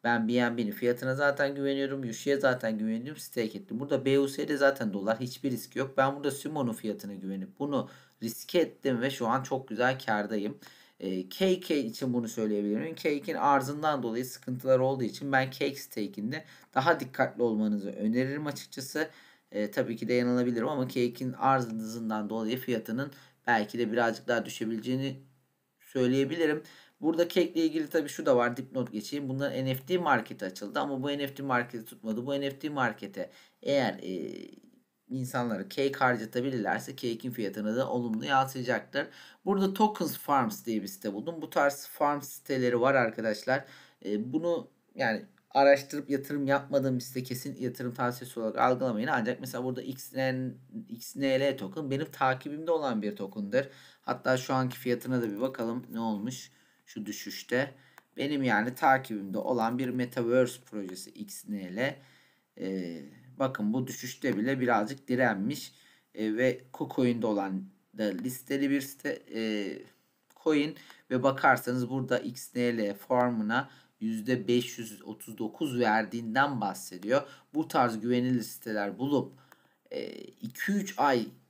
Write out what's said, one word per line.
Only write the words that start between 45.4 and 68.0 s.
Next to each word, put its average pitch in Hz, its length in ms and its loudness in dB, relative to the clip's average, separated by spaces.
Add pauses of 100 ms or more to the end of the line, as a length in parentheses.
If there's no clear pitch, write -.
araştırıp 139 580 6
yatırım 139 380 -2
yapmadığım 135 480 2
bir 123 80 -2
site, 127 200 -6
kesin 127 320 -8
yatırım 123 380 -4
tavsiyesi 123 460 -4
olarak 110 180 -2
algılamayın. 123 500 2
Ancak 123 320 0
mesela 131 240 -6
burada 127 180 -4
X - 320 -12
N, 131 380 -2 (380)
X 113 260 -14
N 135 240 2
L 135 180 2
token 156 340 -6
benim 135 200 -2
takibimde 147 600 -2
olan 135 300 2
bir 101 140 -2
token'dır. 107 540 -2 (320)
Hatta 127 360 0
şu 127 160 -2
anki 127 240 0
fiyatına 123 440 0
da 110 100 0
bir 101 100 -4
bakalım 123 500 -4
ne 113 80 -6
olmuş 113 520 -4 (340)
şu 104 200 -10
düşüşte. - 680 -4 (440)
Benim 139 260 0
yani 117 320 2
takibimde 113 600 2
olan 120 420 0
bir 131 100 -2
Metaverse 123 760 2
projesi 95 440 -10
X - 400 -14
N 95 260 -6
L. 135 200 -2 (640)
Ee, 90 420 -4 (380)
bakın 123 340 0
bu 131 140 0
düşüşte 127 500 -4
bile 127 220 0
birazcık 120 480 0
direnmiş. 123 680 0 (420)
Ee, 110 220 0
ve 127 240 2 (120)
KuCoin'de 123 520 2
olan 98 380 0 (340)
da 107 60 0